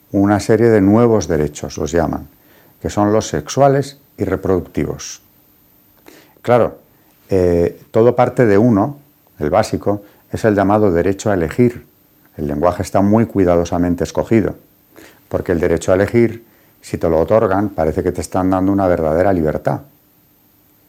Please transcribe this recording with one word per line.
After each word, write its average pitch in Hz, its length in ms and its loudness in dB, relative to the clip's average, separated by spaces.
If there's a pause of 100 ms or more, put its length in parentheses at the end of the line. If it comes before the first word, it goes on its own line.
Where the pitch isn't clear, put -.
(120)
una 101 280 2
serie 117 300 2
de 107 120 4
nuevos 107 460 4
derechos, 76 520 -4
los 76 120 -6
llaman, 82 360 -2 (520)
que 82 120 -8
son 104 200 0
los 107 160 0
sexuales 135 680 0 (200)
y 107 60 -6
reproductivos. 87 1000 -4 (1200)
Claro, 117 340 2 (520)
eh, 87 520 0 (100)
todo 117 240 4
parte 127 300 2
de 101 120 4
uno, 117 420 2 (400)
el 76 100 -4
básico, 101 540 -2 (260)
es - 140 -6
el 107 120 2
llamado 101 360 2
derecho 95 400 -2
a 98 40 0
elegir. 92 500 -2 (500)
El 76 120 -6
lenguaje 82 360 -2
está 98 180 -2
muy 107 260 2
cuidadosamente 87 760 0
escogido, 80 520 -2 (720)
porque 92 240 -4
el 85 80 -2
derecho 85 320 0
a - 20 4
elegir, 107 500 0 (360)
si - 160 -10
te 87 120 -2
lo 80 100 2
otorgan, 101 500 0
parece 78 340 -2
que 87 80 -2
te 90 80 -6
están 92 300 -4
dando 95 240 0
una 98 140 0
verdadera 82 440 0
libertad. 76 500 -2 (1080)